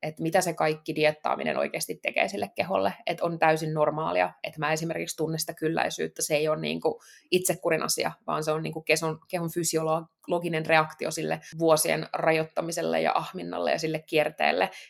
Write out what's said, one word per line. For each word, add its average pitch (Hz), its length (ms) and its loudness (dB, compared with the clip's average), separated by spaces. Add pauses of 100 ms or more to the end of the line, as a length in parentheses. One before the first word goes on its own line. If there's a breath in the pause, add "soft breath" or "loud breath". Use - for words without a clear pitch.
että 156 200 -6
mitä 170 180 4
se 170 120 0
kaikki 156 420 -2
diettaaminen - 640 0
oikeasti - 440 -4
tekee - 260 0
sille 196 280 -4
keholle. 190 380 0 (120)
Että 170 200 -2
on 170 140 -2
täysin 160 340 2
normaalia, 156 600 2 (100)
että - 160 -10
mä 151 140 0
esimerkiksi 165 420 -4
tunne 160 220 -2
sitä 160 160 -6
kylläisyyttä. - 680 -2
Se 156 140 0
ei 151 120 2
ole 156 120 0
niinku 160 420 -2 (300 loud breath)
itsekurin 170 520 2
asia, - 280 -2 (160)
vaan 156 160 -2
se 156 80 0
on 160 120 -2
niinku 156 180 -8
keson-, 156 460 0
kehon 170 240 -4
fysiologinen 165 1120 -2
reaktio 156 460 2
sille 156 280 -4 (200 loud breath)
vuosien 160 540 4
rajoittamiselle 160 880 0
ja - 140 2
ahminnalle 175 560 -2
ja 156 80 2
sille 160 200 -2
kierteelle. 156 680 2 (200 loud breath)